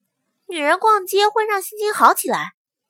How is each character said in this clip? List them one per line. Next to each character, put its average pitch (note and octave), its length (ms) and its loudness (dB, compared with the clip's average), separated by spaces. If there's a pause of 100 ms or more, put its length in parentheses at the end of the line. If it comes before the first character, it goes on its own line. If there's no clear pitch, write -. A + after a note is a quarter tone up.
(460)
女 F4+ 120 -8
人 D4+ 220 0
逛 G#4 260 2
街 G4+ 220 2
会 G#4+ 180 -2
让 G4+ 160 -4
心 G#4+ 160 -14
情 G#4 160 -4
好 C#4 200 4
起 - 140 -6
来。” F3 260 -6 (360)